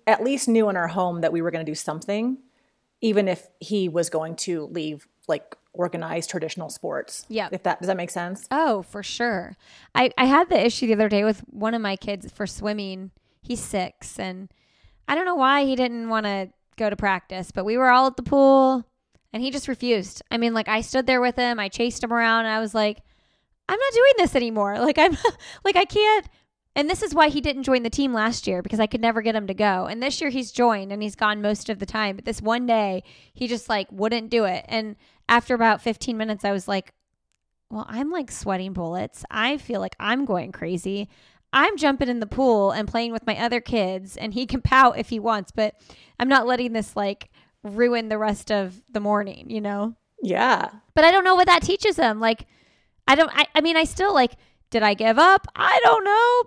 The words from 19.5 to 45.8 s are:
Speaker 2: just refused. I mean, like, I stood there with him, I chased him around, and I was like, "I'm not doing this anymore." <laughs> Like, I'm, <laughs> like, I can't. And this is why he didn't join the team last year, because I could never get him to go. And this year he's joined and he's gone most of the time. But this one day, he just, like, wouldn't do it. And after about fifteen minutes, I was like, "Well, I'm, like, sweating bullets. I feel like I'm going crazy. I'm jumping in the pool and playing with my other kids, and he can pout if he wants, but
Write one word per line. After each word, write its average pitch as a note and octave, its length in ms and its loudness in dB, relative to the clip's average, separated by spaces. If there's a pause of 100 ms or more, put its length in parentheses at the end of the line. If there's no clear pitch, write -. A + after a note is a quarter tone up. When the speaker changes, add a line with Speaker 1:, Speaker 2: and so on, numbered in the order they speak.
Speaker 2:
just C4+ 160 -8
refused. A#3 540 -4 (100)
I A#3 60 -2
mean, A#3 160 0
like, A3 140 -2
I G#3+ 140 0
stood C4 260 -2
there B3+ 140 4
with B3 140 0
him, A#3+ 240 -2
I G3 100 -6
chased A#3 340 -4
him A#3 100 -4
around, A3+ 320 2
and A3 80 -2
I A3 60 0
was G#3+ 140 -4
like, G#3+ 280 0 (680)
"I'm G4 100 -2
not C5+ 140 0
doing B4+ 240 8
this F4 180 2
anymore." A3 440 -2
<laughs> - 0 -
Like, C4+ 180 2
I'm, D#4+ 200 4 (220)
<laughs> - 260 -16
like, G4 100 2
I F4 100 4
can't. G#4+ 420 2 (480)
And D4 140 0
this - 140 -4
is E4+ 120 -6
why D#4 140 6
he D4 120 -2
didn't C4+ 220 -4
join B3+ 200 2
the A#3 60 -4
team C4+ 240 -2
last A3+ 340 -2
year, F#3 140 -2
because G#3+ 180 -4
I G#3+ 80 2
could A3 140 -6
never A3+ 200 0
get A3 140 -2
him G#3 120 -4
to G3 60 -6
go. F#3+ 340 0
And A3+ 140 -8
this C4+ 200 -4
year D4+ 80 -2
he's B3 220 -6
joined G#3+ 400 0
and G3+ 100 -8
he's G#3 140 -8
gone G#3 260 -2
most G#3 280 -2
of G3+ 100 -6
the G3 80 -8
time. G#3 280 -4
But G3 100 -18
this A3+ 160 -6
one A#3 260 -2
day, G3+ 360 0 (300)
he B3+ 140 -6
just, A3+ 200 -6
like, G3+ 240 -2
wouldn't A3 380 -6
do A3+ 160 2
it. F3+ 240 -4
And A3 260 -6 (320)
after A#3+ 280 2
about A3+ 260 2
fifteen A#3 360 -6
minutes, G#3+ 280 -6
I G3+ 60 0
was G3 160 -4
like, G3 260 -6 (760)
"Well, G#3+ 200 -10
I'm, C#4 220 -6
like, D#4+ 200 -8
sweating F#3+ 420 -6
bullets. F3+ 580 -8
I B3 260 -2
feel A#3+ 240 -8
like F#3+ 180 -8
I'm A#3+ 260 -2
going F#3+ 260 -4
crazy. F#3+ 580 -8 (420)
I'm E4 260 2
jumping C#4 320 0
in A#3+ 100 -4
the G#3+ 80 -6
pool G#3+ 440 2
and G#3+ 160 -4
playing A#3 240 -4
with A3+ 160 -8
my A3 120 -2
other A#3 220 -2
kids, F#3+ 560 -4
and G#3+ 160 -8
he A#3+ 120 -6
can B3 160 -4
pout C4 380 6
if A3+ 100 -8
he A3+ 100 -6
wants, G#3 320 -4
but G#3+ 240 -2 (440)